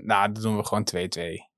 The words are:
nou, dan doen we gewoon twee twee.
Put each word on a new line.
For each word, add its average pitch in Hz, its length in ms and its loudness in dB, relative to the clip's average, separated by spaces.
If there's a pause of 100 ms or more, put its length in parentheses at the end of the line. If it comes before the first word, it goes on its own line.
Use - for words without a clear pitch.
nou, 104 260 4
dan 107 120 -6
doen 110 140 2
we 104 80 0
gewoon 107 180 2
twee 92 240 -2
twee. 85 500 -8